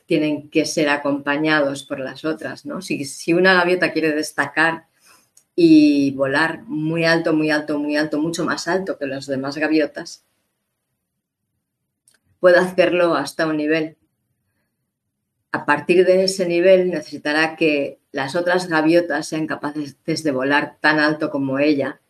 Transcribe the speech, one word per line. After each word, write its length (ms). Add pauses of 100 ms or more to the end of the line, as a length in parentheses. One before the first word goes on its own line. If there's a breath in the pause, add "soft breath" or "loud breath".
tienen 420
que 160
ser 240
acompañados 920
por 180
las 240
otras, 400
¿no? 160
Si, 240
si 280
una 200
gaviota 400
quiere 180
destacar 760 (680 soft breath)
y 560
volar 540
muy 400
alto, 280
muy 160
alto, 300
muy 160
alto, 240
mucho 240
más 240
alto 300
que 100
las 200
demás 300
gaviotas, 680 (2250)
puede 140
hacerlo 560
hasta 320
un 100
nivel. 400 (1500)
A 140
partir 400
de 200
ese 220
nivel 440
necesitará 640
que 440 (120)
las 240
otras 320
gaviotas 600
sean 200
capaces 760
de 80
volar 480
tan 200
alto 320
como 260
ella 420 (100)